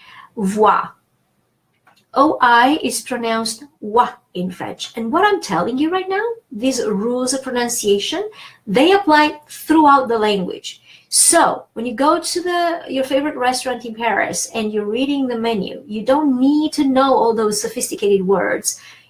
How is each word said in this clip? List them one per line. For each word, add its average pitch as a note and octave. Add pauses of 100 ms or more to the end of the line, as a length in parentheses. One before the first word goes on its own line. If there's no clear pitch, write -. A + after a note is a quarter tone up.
(360)
Voix. G#3 (1300)
O D4
I B3
is -
pronounced A3+ (160)
wa A3 (220)
in F3+
French. -
And A3+
what E4+
I'm F4+
telling F3
you D4+
right F#4
now, G4 (260)
these B3
rules A#3+
of C4+
pronunciation, A#3+ (380)
they C4+
apply D4+
throughout C#4+
the A3+
language. G#3 (260)
So -
when A3+
you A#3+
go D4+
to E4
the, F4
your C4
favorite C#4+
restaurant B3+
in A3+
Paris G#3
and G#3+
you're G#3
reading C4+
the A#3+
menu, A3+
you G#3
don't C4+
need D4+
to D4
know C4+
all A3+
those G#3+
sophisticated G3+
words F#3+ (300)